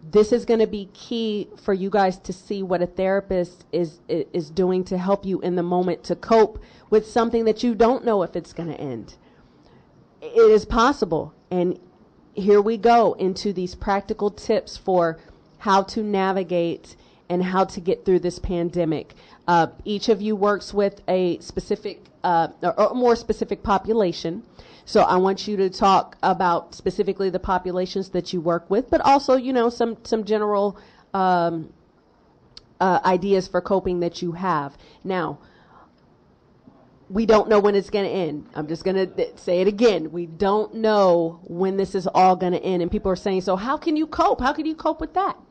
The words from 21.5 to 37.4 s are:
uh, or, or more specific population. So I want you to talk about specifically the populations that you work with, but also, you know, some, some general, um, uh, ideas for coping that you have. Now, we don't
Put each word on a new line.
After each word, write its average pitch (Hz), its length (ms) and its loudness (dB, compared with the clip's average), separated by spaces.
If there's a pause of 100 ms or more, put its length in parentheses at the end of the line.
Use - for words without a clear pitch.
uh, 170 260 2 (140)
or, 175 180 -2
or 214 140 2
more 247 200 4
specific 220 480 -4
population. 190 800 -2 (440)
So 214 160 4
I - 140 4
want 190 300 0
you 208 120 -4
to 190 120 2
talk 190 520 2
about 180 520 0
specifically 190 560 -2
the 180 80 -4
populations 185 720 -4
that 175 220 -4
you 185 80 -2
work 170 300 -2
with, 214 200 0
but 320 100 2
also, 277 360 4
you 262 160 -2
know, 240 160 2
some, 233 360 -4
some 220 200 -4
general, 208 540 0 (340)
um, 175 600 0 (1080)
uh, 180 240 2
ideas 185 440 0
for 180 120 -2
coping 185 400 -2
that 170 200 -4
you 170 120 -4
have. 165 440 -4 (260)
Now, 165 360 -4 (1700)
we 208 180 0
don't 214 220 6